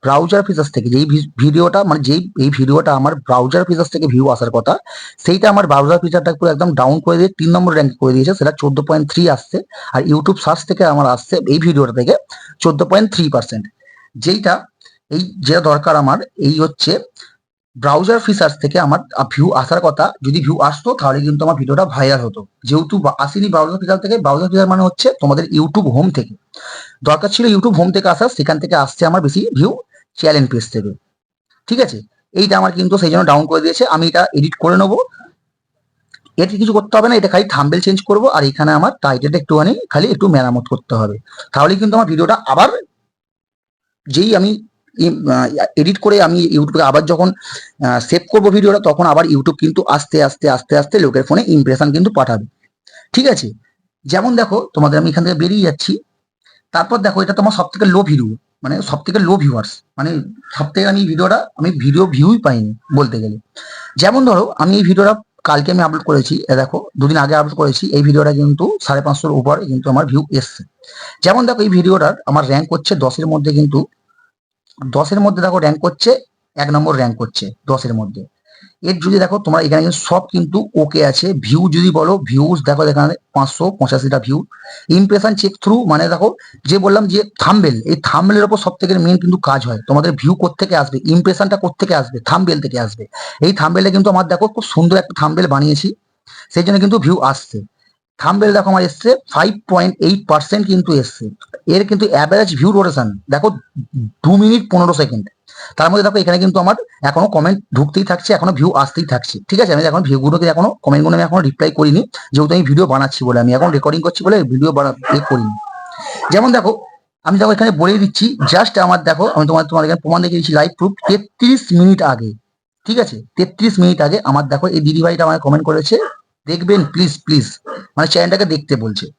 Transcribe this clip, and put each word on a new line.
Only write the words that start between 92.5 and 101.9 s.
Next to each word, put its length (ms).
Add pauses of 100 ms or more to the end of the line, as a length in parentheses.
থেকে 200
আসবে। 180 (420)
এই 140
থাম্বনেলটা 360
কিন্তু 180
আমার 180
দেখো 220
খুব 200
সুন্দর 280
একটা 180
থাম্বনেল 360
বানিয়েছি, 320 (640)
সেই 120
জন্য 180
কিন্তু 220
ভিউ 120 (140)
আসছে। 280 (600)
থাম্বনেল 380
দেখো 160
আমার 160
এসছে 200 (240)
ফাইভ 180 (200)
পয়েন্ট 220 (140)
এইট 140 (100)
পার্সেন্ট 400
কিন্তু 200 (100)
এসছে। 240 (480)
এর 160
কিন্তু 240